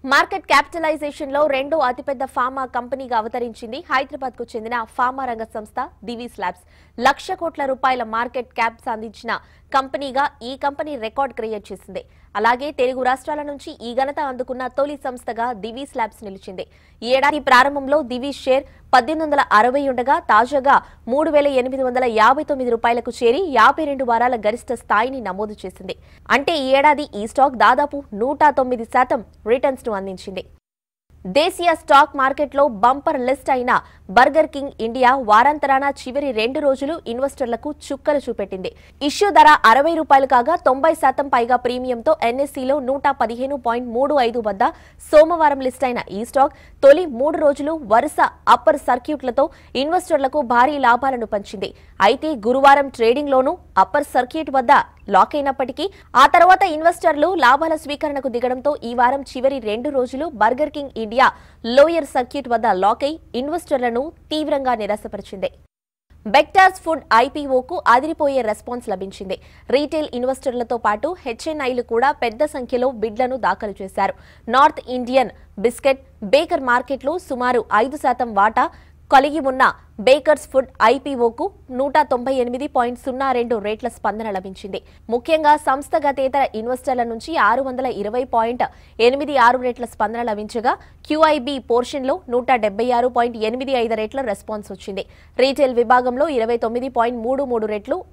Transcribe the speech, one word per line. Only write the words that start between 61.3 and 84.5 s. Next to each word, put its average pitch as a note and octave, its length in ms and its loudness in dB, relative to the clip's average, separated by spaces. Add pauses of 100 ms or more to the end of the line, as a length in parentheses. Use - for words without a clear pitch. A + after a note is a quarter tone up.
లోయర్ D#4 380 4
సర్క్యూట్ B3+ 400 -4
వద్ద A3+ 120 0 (140)
లాక్ G#3 280 0
అయి D#4 60 -6 (260)
ఇన్వెస్టర్లను C4 640 -4 (300)
తీవ్రంగా C#4+ 480 -2
నిరాశపరిచింది। G3+ 680 -8 (840)
బెక్టాస్ F#4 520 4
ఫుడ్ D#4+ 180 -4 (200)
ఐపీఓకు C#4 520 -4 (180)
అదిరిపోయే C#4 560 0
రెస్పాన్స్ A#3+ 420 -8
లభించింది। F#3+ 460 -8 (380)
రీటైల్ D4+ 420 -2
ఇన్వెస్టర్లతో B3 680 -4
పాటు G#3+ 240 0 (140)
హెచ్ఎన్ఐలు B3+ 680 -6
కూడా B3+ 180 2 (140)
పెద్ద A#3 200 -2 (120)
సంఖ్యలో B3 340 -2 (140)
బిడ్లను B3 420 -4
దాఖలు G3 360 -4
చేశారు। F#3+ 340 -4 (400)
నార్త్ D4+ 260 4 (160)
ఇండియన్ B3 340 0 (340)
బిస్కెట్ C4+ 380 0 (300)
బేకర్ D#4+ 380 0
మార్కెట్లో C4 420 -2 (160)
సుమారు B3 320 0 (220)
ఐదు C#4 200 -6
శాతం B3 260 -2 (100)
వాటా A3 260 2 (480)
కలిగి C#4+ 340 6
ఉన్న C4 160 0 (420)
బేకర్స్ C#4+ 460 4
ఫుడ్ C4 180 0 (180)
ఐపీఓకు C4 560 0 (340)
నూట C#4 200 0 (120)
తొంభై B3+ 220 -2 (100)
ఎనిమిది B3 320 -6
పాయింట్ B3 300 -2
సున్నా C4+ 220 -4 (100)
రెండు A#3 200 -2 (100)
రేట్ల G#3+ 280 -6
స్పందన A3 420 -6
లభించింది। F#3+ 440 -10 (320)